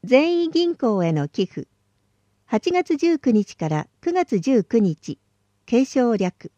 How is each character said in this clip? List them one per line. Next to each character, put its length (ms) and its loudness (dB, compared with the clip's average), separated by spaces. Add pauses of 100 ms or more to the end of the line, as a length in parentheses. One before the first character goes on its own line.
善 400 2
意 60 -2
銀 260 0
行 280 0
へ 80 0
の 160 -2
寄 200 -4
付。 200 -12 (800)
八 260 -2
月 260 -2
十 200 0
九 140 0
日 240 0
か 120 -6
ら 200 -4 (120)
九 140 -4
月 260 -2
十 240 2
九 160 0
日、 380 -2 (480)
継 200 2
承 300 0
略。 420 -6